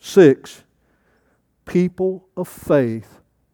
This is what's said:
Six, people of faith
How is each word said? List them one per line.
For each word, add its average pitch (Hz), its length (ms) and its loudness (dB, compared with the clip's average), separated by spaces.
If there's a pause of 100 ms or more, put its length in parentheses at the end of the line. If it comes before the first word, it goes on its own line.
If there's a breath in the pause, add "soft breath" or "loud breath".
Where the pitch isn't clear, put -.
Six, - 600 2 (1000)
people 180 680 -6
of 180 120 -10
faith 117 720 -4 (340)